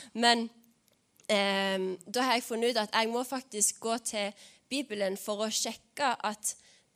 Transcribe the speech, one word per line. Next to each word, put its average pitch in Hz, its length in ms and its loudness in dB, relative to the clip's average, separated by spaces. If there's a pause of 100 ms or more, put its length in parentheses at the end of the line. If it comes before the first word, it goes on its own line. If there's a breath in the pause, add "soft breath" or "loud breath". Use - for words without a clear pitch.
(140)
Men, 233 360 4 (800)
ehm, 196 760 2
da 240 160 -2
har 247 160 4
jeg 247 80 -4
funnet 233 240 0
ut 226 140 0
at 202 100 -4
jeg 226 160 2
må 247 160 -2
faktisk - 540 -2
gå 226 240 -2
til 208 280 -4 (380 loud breath)
Bibelen 202 460 -2
for 208 260 -4
å 220 80 0
sjekke - 720 -2
at - 320 -4 (420 loud breath)